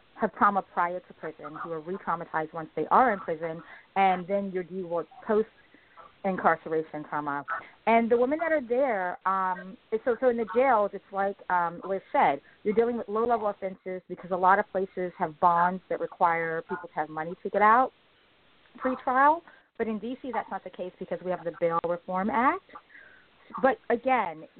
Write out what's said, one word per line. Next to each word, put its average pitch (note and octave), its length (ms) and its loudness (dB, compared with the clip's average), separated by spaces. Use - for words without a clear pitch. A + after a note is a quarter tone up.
have - 200 -2
trauma G3+ 280 4
prior F3+ 380 -4
to - 140 -20
prison, D3+ 460 -14
who D#3+ 120 -10
are D#3+ 80 -8
re-traumatized E3 760 -6
once D#3+ 220 -10
they D#3 160 -2
are A3+ 200 6
in G3 60 -4
prison, E3 420 -6
and F#3 320 2
then G3 260 -2
you're F#3 80 -4
dealing F3 280 -8
with E3+ 160 -4
post-incarceration E3 1800 -2
trauma. C#3+ 340 -4
And A3+ 220 4
the A#3+ 80 4
women B3+ 240 2
that D#4+ 120 0
are D4+ 140 2
there, A3 600 0
um, F#3 500 -2
it's A3 120 -2
so, A#3 160 0
so C4 80 4
in A#3 80 4
the A3+ 180 -2
jails, A#3 400 4
it's F#3+ 180 -12
like, G3 240 -2
um, F3 360 0
Liz F#3+ 140 -4
said, F3 280 4
you're G#3 120 0
dealing A#3 220 2
with A3 120 -8
low-level A3 400 0
offenses F#3+ 600 -8
because F3+ 220 -12
a F#3 60 -2
lot F#3 220 6
of G#3 140 -2
places F#3 460 -4
have D#3+ 220 -4
bonds F3+ 500 4
that E3+ 100 -4
require E3 600 0
people - 260 -8
to - 60 -20
have D#3 140 -4
money D#3 340 -8
to G#3 80 -6
get G3+ 120 2
out A#3+ 280 6
pre-trial. C4 640 2
But A3+ 80 -2
in A3 120 -4
D A#3+ 220 -8
C, C4+ 120 -10
that's G#3+ 180 -6
not G3 140 -8
the F#3 60 -14
case F3+ 280 -10
because F3+ 260 -8
we F3+ 60 -4
have F3 140 -6
the E3+ 160 -6
Bail E3+ 180 2
Reform F#3 420 -2
Act. C#4 340 0
But B3+ 160 2
again, A3 560 0